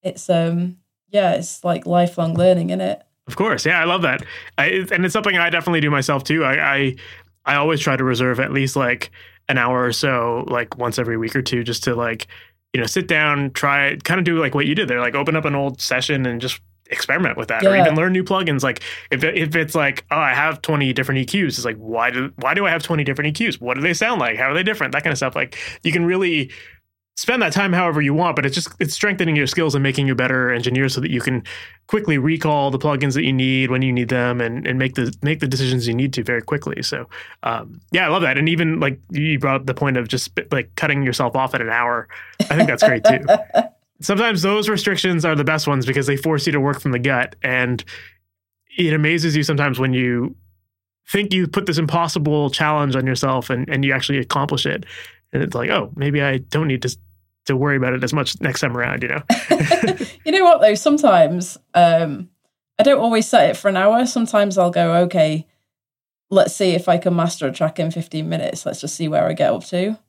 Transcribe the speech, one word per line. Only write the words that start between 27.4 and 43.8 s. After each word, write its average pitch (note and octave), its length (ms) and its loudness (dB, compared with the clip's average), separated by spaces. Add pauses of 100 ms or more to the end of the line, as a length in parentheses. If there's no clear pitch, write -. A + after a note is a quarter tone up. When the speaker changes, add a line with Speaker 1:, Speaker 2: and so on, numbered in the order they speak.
Speaker 2:
that D#3+ 100 0
time G3 200 0
however E3+ 280 2
you C#3+ 140 0
want, E3 220 0
but C#3 100 0
it's C3+ 80 -2
just, - 240 -4
it's D#3 160 -2
strengthening F#3 400 0
your C#3+ 140 2
skills D#3 260 0
and C#3 80 2
making C#3 240 0
you C3+ 60 2
a B2+ 40 0
better B2+ 360 0
engineer B2 360 0
so C3 120 -2
that - 100 -4
you B2 100 -2
can B2+ 220 -2 (460)
quickly G3+ 280 0
recall D3 540 0
the C3 80 -2
plugins C#3 360 0
that D#3+ 100 0
you C3+ 80 2
need C3 400 0
when B2+ 100 0
you C3 100 0
need B2 160 0
them B2 320 0
and, A#2 280 -4
and B2+ 100 -2
make C3 160 -2
the, A#2+ 260 -2
make D3+ 200 -2
the C#3+ 80 -2
decisions B2+ 400 -2
you A#2 60 -2
need C3+ 180 -2
to B2+ 100 -6
very A#2+ 180 -2
quickly. - 400 -6
So, - 280 -8 (340)
um, A2+ 380 -8 (100)
yeah, F3+ 160 2
I - 20 0
love E3+ 140 0
that. C#3 160 0
And D#3 100 2
even, D#3+ 300 0
like, C#3 220 -2 (100)
you D3+ 300 0
brought C3+ 160 0
up C3+ 100 -4
the B2+ 80 -2
point C3+ 220 -2
of A#2+ 100 -2
just, B2+ 240 -6 (220)
like, C3 240 -4
cutting C#3+ 260 0
yourself B2 320 -2
off C3 220 0
at A#2+ 40 0
an A2+ 100 -4
hour. A#2+ 360 0 (320)
I - 160 0
think D#3+ 140 4
that's B2+ 160 2
great A#2 180 4
too. A3+ 240 4 (340)
Speaker 1:
<laughs> - 400 -12